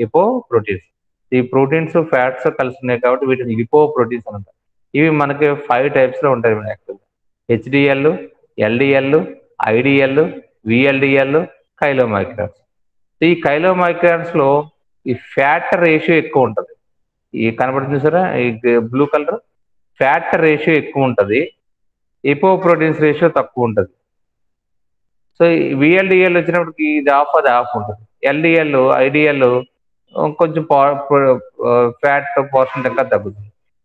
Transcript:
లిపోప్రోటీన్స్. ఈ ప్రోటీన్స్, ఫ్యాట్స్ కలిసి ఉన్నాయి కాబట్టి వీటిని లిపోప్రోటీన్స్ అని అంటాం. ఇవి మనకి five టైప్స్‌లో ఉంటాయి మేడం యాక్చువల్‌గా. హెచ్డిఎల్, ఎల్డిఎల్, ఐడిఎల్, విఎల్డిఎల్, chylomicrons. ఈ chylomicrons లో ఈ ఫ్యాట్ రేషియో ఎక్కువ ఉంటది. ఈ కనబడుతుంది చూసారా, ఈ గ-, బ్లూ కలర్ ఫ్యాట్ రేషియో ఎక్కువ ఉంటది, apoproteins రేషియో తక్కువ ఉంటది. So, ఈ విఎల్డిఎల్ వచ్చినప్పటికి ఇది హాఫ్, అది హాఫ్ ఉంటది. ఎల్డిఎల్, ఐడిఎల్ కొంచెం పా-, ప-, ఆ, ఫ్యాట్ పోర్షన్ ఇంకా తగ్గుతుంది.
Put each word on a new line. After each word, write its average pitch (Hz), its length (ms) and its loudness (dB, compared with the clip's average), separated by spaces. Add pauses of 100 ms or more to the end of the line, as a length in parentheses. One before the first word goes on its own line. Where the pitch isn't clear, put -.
లిపోప్రోటీన్స్. 117 840 -2 (480)
ఈ 127 80 2
ప్రోటీన్స్, 143 600 0
ఫ్యాట్స్ 131 480 -2
కలిసి 131 320 -4
ఉన్నాయి 123 180 -2
కాబట్టి 127 260 0
వీటిని 127 280 -2
లిపోప్రోటీన్స్ 120 720 0
అని 104 80 -12
అంటాం. 101 180 -16 (400)
ఇవి 151 160 2
మనకి 143 440 0
five 135 360 -2
టైప్స్‌లో 135 400 0
ఉంటాయి 117 240 0
మేడం 107 140 -6
యాక్చువల్‌గా. - 380 -14 (440)
హెచ్డిఎల్, 139 680 0 (420)
ఎల్డిఎల్, 135 680 0 (400)
ఐడిఎల్, 139 680 2 (340)
విఎల్డిఎల్, 135 800 2 (380)
chylomicrons. 110 840 -2 (560)
ఈ 170 240 2
chylomicrons 170 920 0
లో 147 320 0 (360)
ఈ 127 80 -2
ఫ్యాట్ 147 600 -2
రేషియో 160 440 2
ఎక్కువ - 240 0
ఉంటది. 110 340 -4 (600)
ఈ 113 120 0
కనబడుతుంది 135 460 -2
చూసారా, 160 380 0
ఈ 123 320 -2
గ-, 120 120 4
బ్లూ 117 260 -2
కలర్ 147 300 -2 (640)
ఫ్యాట్ 156 380 0
రేషియో 156 400 2
ఎక్కువ 139 260 -2
ఉంటది, 117 500 0 (760)
apoproteins 160 760 0
రేషియో 151 300 2
తక్కువ 127 340 -4
ఉంటది. 107 240 -2 (1500)
So, 170 80 6
ఈ 143 240 0
విఎల్డిఎల్ 185 640 2
వచ్చినప్పటికి 165 600 -2
ఇది 143 140 0
హాఫ్, 143 260 2
అది 143 120 2
హాఫ్ 120 280 0
ఉంటది. 104 520 -6
ఎల్డిఎల్, 156 480 0 (200)
ఐడిఎల్ 131 680 2 (680)
కొంచెం 160 300 -2
పా-, 143 300 2
ప-, 139 760 0
ఆ, 120 240 2
ఫ్యాట్ 139 640 -2
పోర్షన్ 131 320 -2
ఇంకా 120 160 -2
తగ్గుతుంది. 104 500 -6 (320)